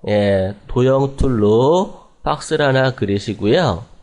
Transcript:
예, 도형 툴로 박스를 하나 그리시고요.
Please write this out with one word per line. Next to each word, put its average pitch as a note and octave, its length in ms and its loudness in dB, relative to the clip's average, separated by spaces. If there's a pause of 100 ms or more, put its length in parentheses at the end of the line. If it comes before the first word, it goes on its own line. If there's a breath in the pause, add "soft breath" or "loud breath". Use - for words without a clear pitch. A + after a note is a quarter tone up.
예, G2+ 460 0 (120)
도형 C3+ 500 0
툴로 C3 880 2 (160)
박스를 D3 420 -4
하나 C3 300 2
그리시고요. G2+ 920 -2 (180)